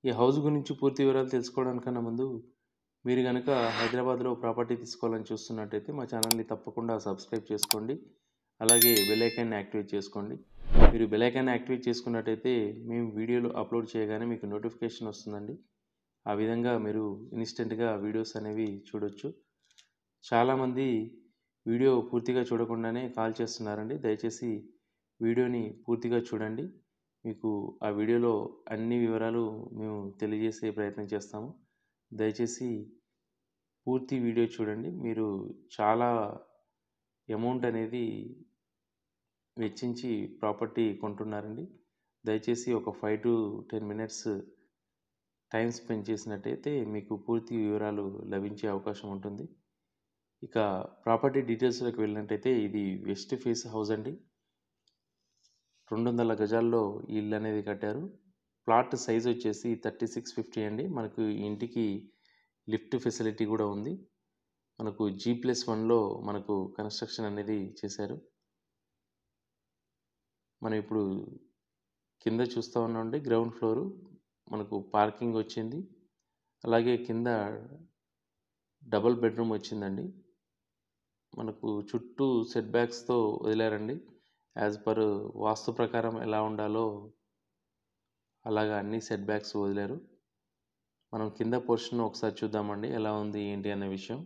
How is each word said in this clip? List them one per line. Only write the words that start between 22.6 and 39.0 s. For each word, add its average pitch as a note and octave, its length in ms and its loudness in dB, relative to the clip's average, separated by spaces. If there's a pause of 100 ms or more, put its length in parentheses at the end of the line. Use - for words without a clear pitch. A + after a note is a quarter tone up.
కాల్ A2 240 0
చేస్తున్నారండి. A2 640 -4
దయచేసి A#2 500 -2 (720)
వీడియోని A#2+ 420 4 (160)
పూర్తిగా A#2 400 0
చూడండి. A2 460 -2 (600)
మీకు A2 260 -4 (320)
ఆ A2 60 0
వీడియోలో A2+ 420 4 (400)
అన్ని A2+ 280 0
వివరాలు A2+ 440 2 (340)
మేము G#2+ 220 -6 (200)
తెలియజేసే A2 520 -2
ప్రయత్నం G#2 360 -4
చేస్తాము. G#2+ 420 -6 (640)
దయచేసి A2 560 -2 (1160)
పూర్తి B2+ 320 0
వీడియో A#2 280 4
చూడండి. A2+ 500 -4
మీరు A2 300 -2 (460)
చాలా A2+ 360 4 (1200)
అమౌంట్ A#2+ 380 -2
అనేది A2+ 380 -2 (1500)